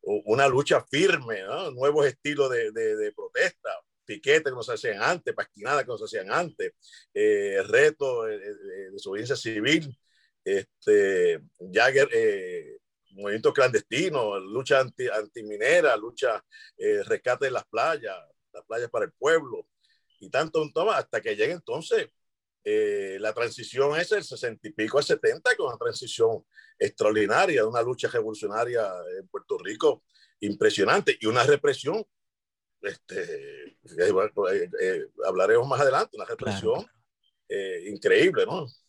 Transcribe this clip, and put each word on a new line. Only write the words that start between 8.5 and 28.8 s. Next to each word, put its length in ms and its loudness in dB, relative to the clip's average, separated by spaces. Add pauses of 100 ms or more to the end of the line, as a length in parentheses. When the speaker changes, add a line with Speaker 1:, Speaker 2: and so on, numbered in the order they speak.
Speaker 1:
de 380 -14
desobediencia 440 -6
civil, 640 -2 (460)
este, 1000 2 (180)
ya 300 2
guer-, 220 4
eh, 680 -2 (340)
movimientos 420 -2
clandestinos, 920 0
lucha 360 0
anti-, 300 -2
antiminera, 840 0
lucha, 480 -2 (340)
eh, 260 0
rescate 420 -2
de 60 0
las 140 -4
playas, 520 -4 (360)
las 120 -20
playas 240 -6
para 160 -2
el 60 -14
pueblo, 560 0 (520)
y 100 -20
tanto, 320 -2
un 120 -6
toma, 240 0
hasta 240 -4
que 140 -4
llega 180 2
entonces, 560 -2 (540)
eh, 560 0
la 140 -4
transición 680 -2
esa 160 0
del 80 -2
sesenta 440 -10
y 40 -12
pico 260 -2
al 60 2
setenta, 520 0
con 120 -2
una 100 -6
transición 680 -2 (320)
extraordinaria, 880 2
una 160 0
lucha 260 -4
revolucionaria 800 -2 (320)